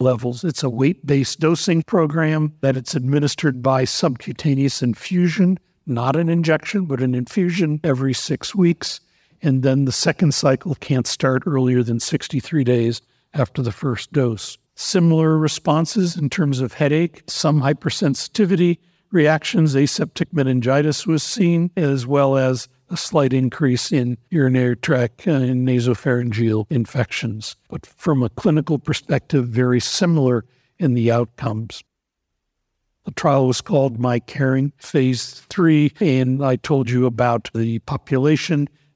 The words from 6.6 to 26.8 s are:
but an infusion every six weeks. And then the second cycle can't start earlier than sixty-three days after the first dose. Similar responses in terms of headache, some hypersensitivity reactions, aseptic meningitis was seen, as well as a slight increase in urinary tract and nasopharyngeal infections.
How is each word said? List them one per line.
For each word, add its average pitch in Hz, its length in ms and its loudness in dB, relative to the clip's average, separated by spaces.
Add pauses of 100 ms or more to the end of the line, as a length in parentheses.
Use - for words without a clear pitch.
but 131 160 -2
an 127 120 0
infusion 165 680 0
every 135 300 0
six - 400 -6
weeks. 175 460 0 (420)
And 135 200 2
then 135 220 2
the 127 80 0
second 160 400 0
cycle 135 440 0
can't 127 300 -2
start 131 380 0
earlier 127 380 2
than 117 180 -2
sixty-three 147 640 -2
days 120 380 0 (320)
after 139 260 -2
the 117 120 -2
first - 420 -6
dose. 123 420 -2 (180)
Similar 160 600 2
responses 165 800 0
in 147 140 -2
terms 139 300 0
of 123 120 -4
headache, 156 540 0
some 151 340 0
hypersensitivity 170 1160 0 (320)
reactions, 156 640 2
aseptic - 580 0
meningitis 135 760 0
was 160 160 0
seen, 170 540 0
as 139 300 0
well 139 320 2
as 131 300 0 (200)
a 175 80 -8
slight 135 380 0
increase 127 580 0
in 123 240 0 (140)
urinary 127 460 2
tract 123 500 -2
and 127 420 0
nasopharyngeal 117 1040 0
infections. 117 840 -4 (140)